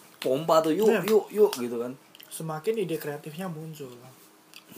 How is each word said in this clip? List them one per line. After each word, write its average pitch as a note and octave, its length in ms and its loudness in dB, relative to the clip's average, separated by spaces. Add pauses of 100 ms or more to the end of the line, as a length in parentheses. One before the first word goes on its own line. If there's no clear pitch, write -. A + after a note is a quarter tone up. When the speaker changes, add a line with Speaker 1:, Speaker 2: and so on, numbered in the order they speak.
(180)
Speaker 1:
pompa D#3+ 420 2
tuh, D#3 140 2
"Yuk, G#3+ 160 4
Speaker 2:
Iya. A3 160 4
Speaker 1:
yuk, G#3+ 240 4
yuk," G#3 260 4
gitu A#2+ 220 -6
kan. B2 180 -6 (320)
Speaker 2:
Semakin D#3+ 500 -6
ide E3 200 -4
kreatifnya D3+ 500 -10
muncul. D3+ 460 -12 (840)